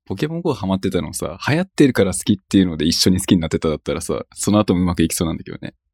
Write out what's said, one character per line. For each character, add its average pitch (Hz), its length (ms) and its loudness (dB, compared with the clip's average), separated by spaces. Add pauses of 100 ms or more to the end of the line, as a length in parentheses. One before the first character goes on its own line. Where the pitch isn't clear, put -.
ポ 98 120 -8
ケ 143 100 -2
モ 165 100 -6
ン 170 40 -6
ゴ 170 120 -2
ー - 20 0
ハ 98 120 -6
マ 95 100 0
っ 95 40 -2
て 98 100 -2
た 87 100 0
の 80 120 -8
さ、 78 260 -8 (100)
流 131 60 2
行 165 80 0
っ 185 40 -4
て - 200 4
る 127 60 4
か 101 120 4
ら 92 80 0
好 - 60 -6
き - 160 0
っ - 20 0
て - 220 0
い 95 40 8
う 92 40 4
の 82 100 -4
で 78 100 -2
一 85 80 2
緒 - 160 2
に 90 100 4
好 - 60 -8
き - 80 6
に 90 60 4
な 78 60 -4
っ 71 40 -4
て 82 80 -2
た 82 100 -2
だ 76 80 -2
っ - 20 -10
た 71 160 -6
ら 82 60 -6
さ、 - 240 -6 (100)
そ - 160 -2
の 104 80 4
後 104 160 2
も 90 80 2
う - 20 2
ま 87 100 0
く 85 80 0
い 82 60 2
き - 60 -4
そ 90 100 -2
う 82 40 -2
な 80 60 -4
ん - 20 -8
だ - 80 -14
け - 80 -14
ど - 60 -14
ね。 - 160 -14 (200)